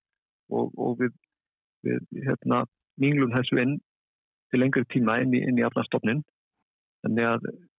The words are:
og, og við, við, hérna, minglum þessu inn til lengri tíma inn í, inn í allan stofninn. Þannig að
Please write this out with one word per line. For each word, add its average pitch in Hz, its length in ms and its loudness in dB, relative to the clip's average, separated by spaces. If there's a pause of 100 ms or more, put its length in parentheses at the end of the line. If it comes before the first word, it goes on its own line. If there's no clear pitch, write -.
(540)
og, 117 220 -2
og 120 260 -2
við, 120 140 -2 (680)
við, 123 200 -2 (220)
hérna, 123 360 0 (380)
minglum 139 340 2
þessu 127 260 0
inn 135 160 0 (760)
til 123 100 2
lengri 135 320 2
tíma 117 300 2
inn 131 120 2
í, 120 80 2
inn 123 160 2
í 117 60 2
allan 120 220 -2
stofninn. 127 360 0 (840)
Þannig 113 260 2
að 113 180 -2 (300)